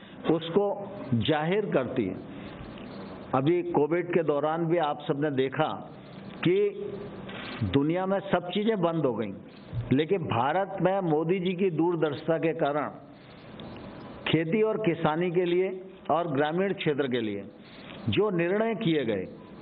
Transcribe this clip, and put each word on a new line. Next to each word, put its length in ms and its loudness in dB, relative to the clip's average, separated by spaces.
उसको 600 0
जाहिर 520 2
करती 400 0
है। 100 -2
अभी 280 4
कोविड 500 2
के 100 4
दौरान 420 2
भी 120 2
आप 240 0
सबने 300 0
देखा 580 0
कि 420 2
दुनिया 420 2
में 140 0
सब 300 0
चीज़ें 320 0
बंद 240 2
हो 80 2
गईं, 200 -4
लेकिन 280 4
भारत 640 0
में 180 4
मोदी 400 2
जी 140 0
की 160 0
दूरदर्शिता 680 0
के 160 0
कारण 360 0
खेती 300 4
और 160 2
किसानी 540 2
के 140 2
लिए 360 2
और 160 2
ग्रामीण 460 2
क्षेत्र 340 0
के 140 0
लिए 220 -4
जो 200 4
निर्णय 460 2
किए 300 2
गए, 220 0